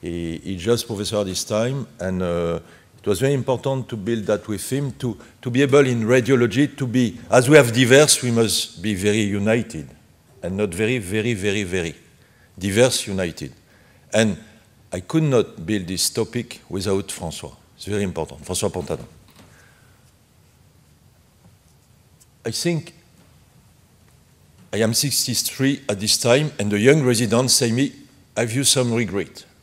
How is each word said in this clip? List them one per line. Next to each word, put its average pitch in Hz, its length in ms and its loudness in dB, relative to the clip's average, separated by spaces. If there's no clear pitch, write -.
he, 85 360 -6
he 92 200 -10
just 113 300 -2
professor 104 360 -4
this 92 200 -6
time, 120 440 -4
and, 92 240 -4
uh, 85 360 -2
it - 100 -10
was 98 120 0
very 135 140 0
important 131 560 -4
to 120 60 -8
build 107 300 -4
that 104 220 -2
with 104 240 -6
him, 135 220 -4
to, 120 220 -6
to 123 80 -6
be 127 100 2
able 143 240 6
in 123 160 0
radiology 120 760 2
to 135 120 -4
be, 117 320 0
as 120 180 6
we 151 100 10
have 127 140 8
diverse, 131 520 6
we 123 80 0
must 113 500 0
be 104 140 -2
very 104 260 2
united, 101 680 -2
and 90 160 -6
not 104 120 0
very, 110 280 -2
very, 107 380 -2
very, 101 260 -2
very 87 340 -4
diverse, 101 480 2
united. 87 480 -6
And 107 260 2
I 92 100 -8
could 160 220 0
not 123 400 0
build 95 220 -4
this 87 240 -4
topic - 600 -8
without 98 400 -4
François. - 460 -12
It's - 100 -18
very 101 180 -4
important, 82 400 -8
François 92 280 -4
Pontana. 80 340 -8
I 117 60 -6
think 165 440 -4
I 101 80 -6
am 113 140 2
sixty-three 135 960 -2
at 104 120 -4
this 104 180 0
time, 139 420 4
and 104 100 -2
the 104 80 0
young 135 240 6
residents 120 520 2
say 120 180 2
me, 131 220 0
"Have 117 180 -2
you 135 100 -2
some 123 300 2
regret?" 98 520 -4